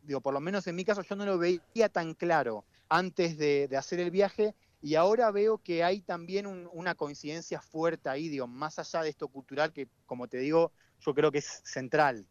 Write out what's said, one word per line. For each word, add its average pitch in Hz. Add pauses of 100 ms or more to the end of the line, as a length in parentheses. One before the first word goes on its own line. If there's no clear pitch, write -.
digo, 139
por 139
lo 139
menos 185
en 170
mi 185
caso, 202
yo 202
no 202
lo 196
veía 180
tan 165
claro 139 (240)
antes 170
de, 143
de 131
hacer 135
el 175
viaje 202 (260)
y 151
ahora 214
veo 214
que 170
hay 190
también 185
un, 175
una 175
coincidencia 151
fuerte 160
ahí, 147
digo, 135
más 139
allá 165
de 156
esto 147
cultural 147
que, 135 (160)
como 123
te 131
digo, 156 (300)
yo 143
creo 147
que 147
es -
central. 131